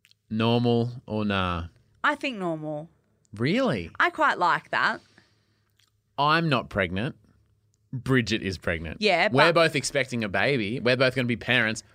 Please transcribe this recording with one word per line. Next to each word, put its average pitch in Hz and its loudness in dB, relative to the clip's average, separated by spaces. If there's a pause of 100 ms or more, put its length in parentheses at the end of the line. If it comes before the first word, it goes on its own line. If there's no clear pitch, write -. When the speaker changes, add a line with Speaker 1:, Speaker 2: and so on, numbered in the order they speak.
(300)
Speaker 1:
Normal 117 2 (140)
or 107 -4
nah? 92 -2 (380)
Speaker 2:
I - 0
think 262 -8
normal. 156 -6 (440)
Speaker 1:
Really? 131 -2
Speaker 2:
I 339 2
quite 302 0
like 156 0
that. 156 0 (1200)
Speaker 1:
I'm 156 2
not 123 0
pregnant. 95 -2 (800)
Bridget 120 0
is 95 -4
pregnant. 82 -6
Speaker 2:
Yeah, 185 2
Speaker 1:
We're 151 4
Speaker 2:
but - 2
Speaker 1:
both 165 4
expecting 127 -2
a 107 -4
baby. 107 -2
We're 123 2
both 127 2
gonna 131 -2
be 120 -2
parents, 113 0 (120)